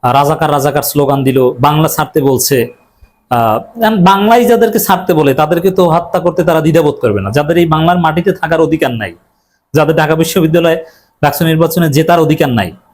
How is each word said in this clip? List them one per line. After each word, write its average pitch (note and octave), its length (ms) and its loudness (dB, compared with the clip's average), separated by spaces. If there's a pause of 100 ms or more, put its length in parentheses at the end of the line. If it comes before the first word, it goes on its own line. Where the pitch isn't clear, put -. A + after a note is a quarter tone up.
আহ, B2 100 0
রাজাকার, D3+ 380 0
রাজাকার C#3+ 320 -2
স্লোগান C#3 420 -2
দিল, B2+ 280 2
বাংলা D3 360 0
ছাড়তে D3+ 340 -2
বলছে, C3 460 0 (640)
আহ, A#2 500 -2
and A3 240 2
বাংলায় G#3 400 4
যাদেরকে A3+ 340 2
ছাড়তে F3 360 -2
বলে D3 200 2
তাদেরকে D#3 360 0
তো F3+ 180 0
হত্যা E3+ 320 -2
করতে E3+ 240 -2
তারা E3 160 0
দ্বিধাবোধ D3+ 340 2
করবে G#2 260 -2
না। G2 100 -6
যাদের D3 280 0
এই F3 80 2
বাংলার D#3+ 320 0
মাটিতে E3+ 340 0
থাকার D#3+ 280 -2
অধিকার D#3 300 0
নাই, G#2 240 -8 (600)
যাদের D#3 220 2
ঢাকা D#3 200 0
বিশ্ববিদ্যালয়ে E3 680 0 (400)
ডাকসু D3 200 0
নির্বাচনে E3 440 0
জেতার D#3+ 320 2
অধিকার D3+ 280 0
নাই G2+ 240 -2 (220)